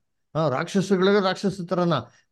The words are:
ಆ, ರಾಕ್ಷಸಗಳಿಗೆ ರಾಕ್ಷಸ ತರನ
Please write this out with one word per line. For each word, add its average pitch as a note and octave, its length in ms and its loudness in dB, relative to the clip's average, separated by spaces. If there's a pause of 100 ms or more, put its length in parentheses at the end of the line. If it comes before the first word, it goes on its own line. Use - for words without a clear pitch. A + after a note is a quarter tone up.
(340)
ಆ, D#3 140 0
ರಾಕ್ಷಸಗಳಿಗೆ F#3+ 760 2
ರಾಕ್ಷಸ F#3 440 -2
ತರನ F3 240 0 (400)